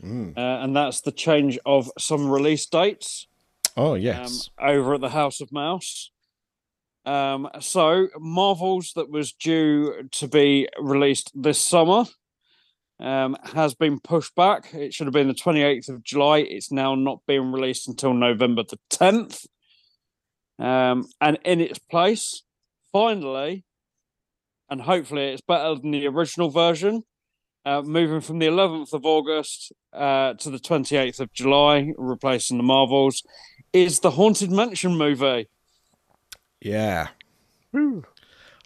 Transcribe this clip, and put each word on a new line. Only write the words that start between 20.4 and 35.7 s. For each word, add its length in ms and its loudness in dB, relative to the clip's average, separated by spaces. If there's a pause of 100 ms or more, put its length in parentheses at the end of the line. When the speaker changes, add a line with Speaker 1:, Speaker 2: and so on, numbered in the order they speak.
Speaker 2:
Um, 480 0 (120)
and 240 2
in 160 2
its 200 -4
place, 640 -2 (480)
finally, 720 -2 (1080)
and 120 -10
hopefully 480 -2
it's 120 -10
better 340 0
than 160 -6
the 160 -2
original 420 -2
version, 540 0 (600)
uh, 160 -2
moving 400 0
from 180 -8
the 60 2
eleventh 480 0
of 120 -4
August, 680 -2 (220)
uh, 420 0
to 160 -12
the 80 -8
twenty-eighth 600 -2
of 140 -10
July, 640 4
replacing 600 -2
the 60 0
Marvels, 600 4 (500)
is 280 4
the 100 4
Haunted 400 4
Mansion 440 0
movie. 520 0 (1120)